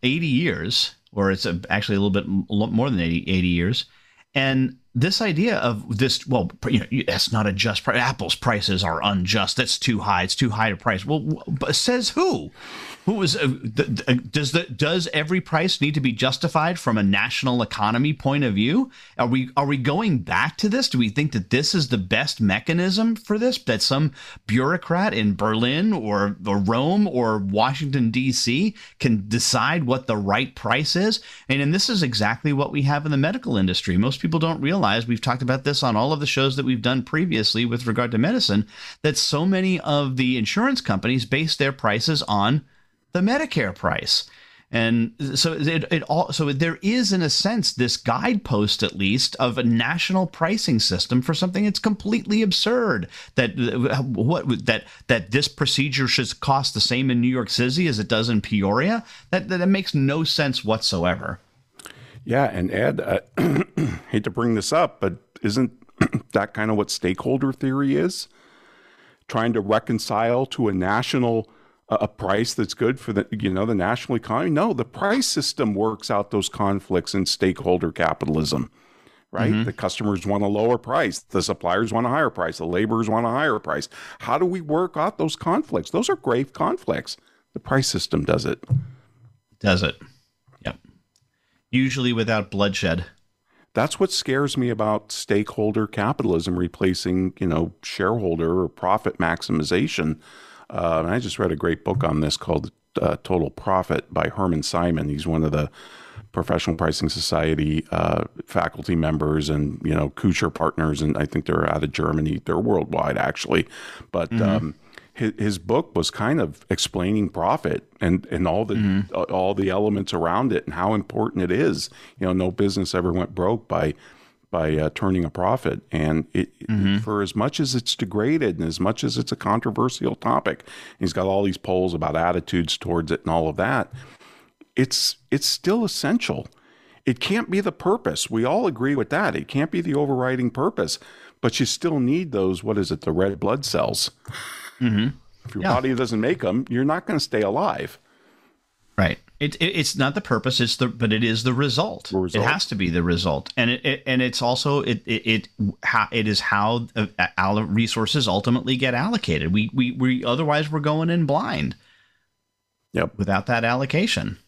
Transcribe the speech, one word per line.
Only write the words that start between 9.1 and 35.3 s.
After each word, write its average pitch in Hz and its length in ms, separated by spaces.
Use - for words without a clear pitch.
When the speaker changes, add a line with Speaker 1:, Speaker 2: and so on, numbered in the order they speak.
Speaker 1:
That's - 220
too 117 180
high. 92 240
It's 95 140
too 123 160
high 110 180
a 98 80
price. 98 260
Well, 143 180
w-, 151 260
but 151 280
says 247 340
who? 339 420
Who 202 180
is, 147 120
uh, 135 220
th-, - 0
th-, - 320
uh, 123 220
does 147 220
the, 175 140
does 160 460
every 156 300
price 165 400
need 147 140
to 151 40
be 131 120
justified 156 640
from 113 220
a 104 40
national 117 600
economy 113 500
point 143 300
of 117 100
view? 156 380
Are 123 80
we, 127 320
are 143 80
we 143 120
going 147 420
back 98 380
to 214 120
this? 254 200
Do 131 100
we 113 100
think 143 220
that 98 180
this 139 240
is 160 140
the 123 100
best 107 420
mechanism 180 760
for 214 240
this? 247 180
That 113 240
some 139 300
bureaucrat 170 680
in 104 200
Berlin 120 560
or, 104 540
or 101 140
Rome 139 480
or 117 320
Washington, 123 720
D 131 200
C 139 440
can 110 280
decide 127 580
what 127 200
the 110 120
right 104 360
price 127 420
is? 214 240
And, 139 140
and 147 100
this 196 160
is 208 140
exactly 117 500
what 139 180
we 147 120
have 147 220
in 156 60
the 143 60
medical 175 400
industry. 90 400
Most 123 240
people 165 180
don't 160 220
realize, 165 220
we've 120 140
talked 127 200